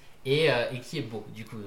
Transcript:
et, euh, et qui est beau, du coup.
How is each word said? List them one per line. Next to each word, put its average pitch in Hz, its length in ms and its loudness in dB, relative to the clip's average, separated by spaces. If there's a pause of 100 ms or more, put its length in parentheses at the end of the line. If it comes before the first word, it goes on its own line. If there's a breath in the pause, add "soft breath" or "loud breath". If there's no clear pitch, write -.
(240 soft breath)
et, 147 280 6
euh, 120 180 2
et 127 80 -4
qui 151 200 -8
est 139 40 -2
beau, 113 220 -8 (100)
du 110 100 -10
coup. 117 120 -12 (100)